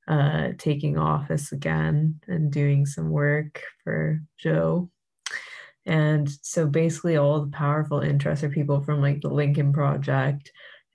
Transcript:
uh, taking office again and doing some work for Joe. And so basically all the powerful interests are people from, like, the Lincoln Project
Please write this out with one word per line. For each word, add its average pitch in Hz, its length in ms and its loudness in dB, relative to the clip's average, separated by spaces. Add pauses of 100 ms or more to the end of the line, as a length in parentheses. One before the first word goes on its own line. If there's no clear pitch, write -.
uh, 151 500 2
taking 147 400 -2
office 147 560 0
again 156 720 0
and 156 240 -2
doing 143 340 2
some 160 240 -4
work 151 540 0 (200)
for 156 380 -2 (160)
Joe. 160 540 0 (960)
And 151 440 2 (140)
so 160 240 0
basically 160 500 2
all 147 240 4
the 143 100 -4
powerful 147 500 0
interests 143 420 0
are 151 60 0
people 143 320 0
from, 147 200 0
like, 143 200 2
the 147 80 -4
Lincoln 143 440 2
Project 143 800 0 (440)